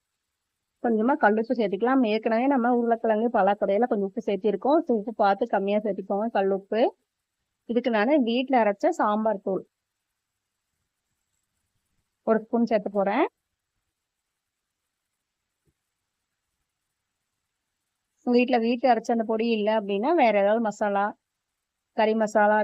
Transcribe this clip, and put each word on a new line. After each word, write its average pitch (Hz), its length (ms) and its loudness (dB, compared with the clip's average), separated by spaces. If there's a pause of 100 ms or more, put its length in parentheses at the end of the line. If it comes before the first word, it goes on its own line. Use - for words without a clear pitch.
(840)
கொஞ்சமா 233 320 0
கல்லுப்பு 220 380 0
சேர்த்துக்கலாம். 226 520 0
ஏற்கனவே 220 420 0
நம்ம 254 260 2
உருளைக்கிழங்கு, 233 560 0
பலாக்கொடையில 202 580 0
கொஞ்சம் 202 220 -2
உப்பு 220 140 -10
சேர்த்திருக்கோம். 214 580 0
So 330 140 -2
உப்பு 214 200 -6
பார்த்து 202 320 2
கம்மியா 202 320 -2
சேர்த்துக்கோங்க 208 520 -4
கல்லுப்பு. 196 500 -2 (880)
இதுக்கு 240 220 -2
நானு 226 220 2 (100)
வீட்ல 254 340 0
அரைச்ச 214 340 0
சாம்பார் 214 500 0
தூள் 190 220 -4 (2750)
ஒரு 220 120 2
ஸ்பூன் 233 300 -2
சேர்த்து 208 220 -2
போறேன். 202 340 -2 (4000)
உங்க 247 80 2
வீட்ல, 247 240 2
வீட்ல 240 320 0
அரைச்ச 220 200 -2
அந்த 226 140 -2
பொடி 220 240 -2
இல்ல 214 240 0
அப்படின்னா 208 420 -2
வேற 240 240 4
ஏதாவது 208 220 2
மசாலா, 208 440 -2 (920)
கறி 220 180 2
மசாலா, 214 480 2